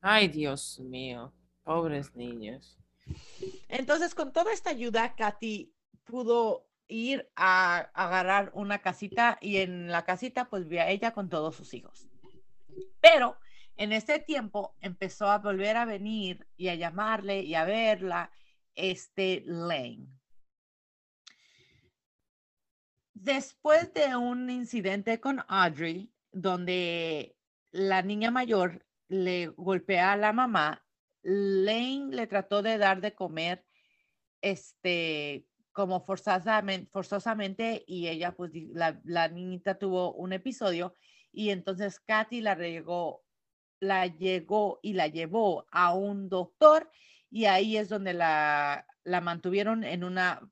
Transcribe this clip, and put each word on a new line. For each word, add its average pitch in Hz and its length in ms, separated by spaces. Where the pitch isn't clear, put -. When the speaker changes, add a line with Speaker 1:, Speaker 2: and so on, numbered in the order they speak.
Speaker 1:
Ay, 202 280
Dios 147 520
mío, 127 540
pobres 156 520
niños. 120 640
Speaker 2:
Entonces, 294 460
con 277 180
toda 359 200
esta 370 180
ayuda, 233 440
Kathy 214 600
pudo 233 680
ir 233 480
a 185 420
agarrar 185 600
una 202 260
casita 208 600
y 202 180
en 180 320
la 170 140
casita, 247 440
pues, 190 160
vivía 165 240
ella 196 240
con 196 160
todos 156 260
sus - 200
hijos. - 340
Pero 311 360
en 208 160
este 254 280
tiempo 226 600
empezó 196 480
a 208 100
volver 202 380
a 240 80
venir 208 600
y 180 120
a 175 80
llamarle 196 680
y 156 120
a 160 100
verla, 190 680
este, 185 680
Lane. 143 640
Después 285 800
de 269 220
un 247 340
incidente 226 680
con 269 260
Audrey, 175 640
donde 175 1040
la 190 320
niña 208 300
mayor 214 520
le 180 400
golpea 180 640
a 202 40
la 214 160
mamá, 247 520
Lane 208 880
le 247 160
trató 202 360
de 220 160
dar 190 220
de 208 140
comer, 170 500
este, 165 1080
como 185 340
forzasamen-, 190 840
forzosamente, 202 960
y 175 220
ella, 170 240
pues, 175 180
di-, 156 240
la, 165 300
la 165 240
niñita 185 500
tuvo 185 360
un 185 180
episodio, 185 640
y 208 200
entonces 190 500
Kathy 220 400
la 208 160
regó-, 165 680
la 190 280
llegó 185 760
y 208 120
la 175 120
llevó 165 640
a 175 240
un 196 340
doctor, 302 640
y 220 140
ahí 202 320
es 214 120
donde 196 260
la, 151 680
la 180 160
mantuvieron 190 640
en 175 180
una 180 380